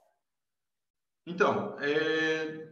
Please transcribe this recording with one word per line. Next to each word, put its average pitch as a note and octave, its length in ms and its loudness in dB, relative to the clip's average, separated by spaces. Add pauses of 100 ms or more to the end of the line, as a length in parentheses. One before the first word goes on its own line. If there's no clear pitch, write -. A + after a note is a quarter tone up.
(1300)
Então, - 540 0
é D#3+ 920 0